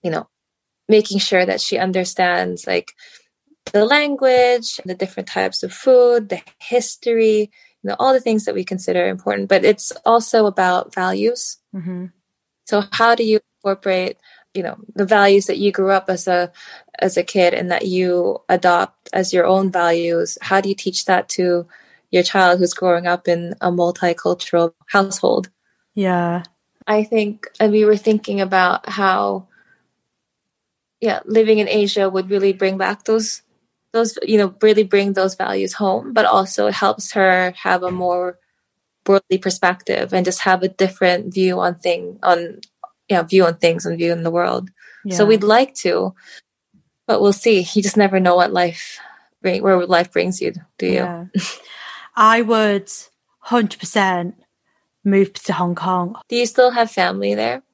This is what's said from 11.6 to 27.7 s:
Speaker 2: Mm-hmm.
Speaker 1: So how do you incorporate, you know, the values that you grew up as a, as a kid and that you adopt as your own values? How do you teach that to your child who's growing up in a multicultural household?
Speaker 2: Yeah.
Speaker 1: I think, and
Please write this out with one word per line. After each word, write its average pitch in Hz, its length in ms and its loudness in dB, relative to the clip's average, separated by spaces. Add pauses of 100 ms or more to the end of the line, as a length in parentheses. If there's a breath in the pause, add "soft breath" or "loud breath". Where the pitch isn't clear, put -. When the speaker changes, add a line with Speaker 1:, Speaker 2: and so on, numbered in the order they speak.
Speaker 2:
Mm-hmm. 180 320 -10 (600)
Speaker 1:
So 208 260 0
how 233 220 4
do 233 100 0
you 214 160 2 (200)
incorporate, 190 560 -4 (360 soft breath)
you 185 100 -6
know, - 140 -8 (180)
the 208 120 -2
values 202 400 4
that - 120 -2
you 202 140 0
grew 190 180 0
up 190 180 0
as 185 200 -4
a, 175 240 0 (480 loud breath)
as 180 160 0
a 175 80 0
kid 180 300 2
and 180 180 -4
that - 140 -4
you 180 640 0
adopt 180 640 0
as 190 200 -2
your 175 140 4
own 190 260 2
values? 170 680 0
How 196 180 0
do 196 80 -6
you 196 60 -2
teach - 320 -8
that 185 240 0
to 175 360 -2 (440 soft breath)
your 175 120 2
child 180 380 4
who's 175 140 -2
growing 175 320 0
up 175 200 -2
in 170 340 -4
a 180 120 -2
multicultural 175 1000 -2 (140)
household? 196 640 0 (440)
Speaker 2:
Yeah. 175 480 -2 (440)
Speaker 1:
I 214 160 2
think, 214 460 -4 (100)
and 214 140 2